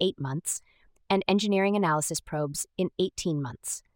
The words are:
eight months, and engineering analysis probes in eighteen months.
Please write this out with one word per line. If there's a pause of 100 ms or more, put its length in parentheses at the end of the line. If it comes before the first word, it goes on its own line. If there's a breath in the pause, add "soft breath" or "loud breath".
eight
months, (480)
and
engineering
analysis
probes (120)
in (100)
eighteen
months. (120)